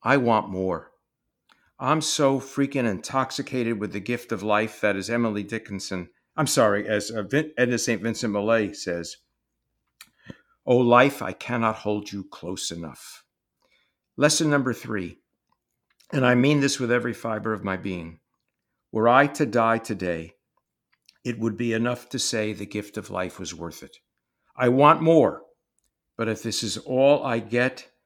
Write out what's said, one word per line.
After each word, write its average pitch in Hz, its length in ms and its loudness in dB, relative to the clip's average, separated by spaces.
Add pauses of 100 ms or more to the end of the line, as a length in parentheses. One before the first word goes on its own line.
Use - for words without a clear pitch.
I 127 140 2
want 117 320 2
more. 92 420 -4 (880)
I'm 139 220 0
so 135 400 2
freaking 139 480 -2
intoxicated 120 880 -4
with 98 140 -6
the 101 80 -6
gift 120 320 -6
of 98 100 -6
life 107 380 0
that, 101 160 2
as 95 120 -6
Emily 113 360 0
Dickinson 98 640 -8 (280)
I'm 156 100 0
sorry, 104 400 2
as, 107 240 -2
uh, 113 120 -6
Vin-, 147 340 -2
Edna 123 220 2
Saint 110 240 -2
Vincent 110 300 -2
Millay 104 420 0
says, 85 420 -8 (1500)
"Oh, 127 100 6
life, 123 460 6
I 95 100 -6
cannot 113 440 -2
hold 104 360 -6
you 98 120 -8
close - 460 -10
enough." 85 540 -14 (960)
Lesson 151 320 2
number 131 240 2
three, 101 440 -8 (920)
and 131 140 2
I 123 80 6
mean 139 260 4
this 139 180 0
with 120 140 0
every 120 220 0
fiber 110 380 -4
of 98 120 -6
my 95 120 -2
being, 87 440 -8 (720)
were 113 160 2
I 131 200 6
to 147 180 -2
die 113 320 2
today, 90 560 -6 (880)
it 120 140 -6
would 113 180 -2
be 120 160 -2
enough 120 380 -2
to 131 80 -6
say 107 340 -2
the 101 140 -10
gift 104 300 -8
of 101 140 -10
life 92 280 -6
was 82 160 -10
worth 82 280 -12
it. - 140 -20 (580)
I 123 140 2
want 147 340 6
more, 156 400 4 (760)
but 113 120 -4
if 110 140 -6
this 113 200 -4
is 104 160 -6
all 139 460 4
I 120 140 -2
get, 120 500 -2 (180)